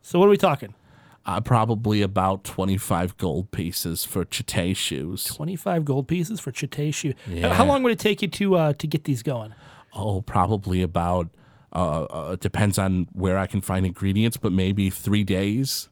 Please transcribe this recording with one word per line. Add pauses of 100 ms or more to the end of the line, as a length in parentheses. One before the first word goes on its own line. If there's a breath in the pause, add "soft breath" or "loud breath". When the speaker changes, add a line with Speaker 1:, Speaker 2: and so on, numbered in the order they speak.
Speaker 1:
So
what
are
we
talking? (520 soft breath)
Speaker 2:
Uh,
probably
about
twenty-five
gold
pieces
for
chitay
shoes.
Speaker 1:
Twenty-five
gold
pieces
for
chitay
shoe.
H-, (120)
Speaker 2:
Yeah.
Speaker 1:
how
long
would
it
take
you
to,
uh,
to
get
these
going? (400 loud breath)
Speaker 2:
Oh,
probably
about, (440 soft breath)
uh,
uh,
depends
on
where
I
can
find
ingredients,
but
maybe
three
days.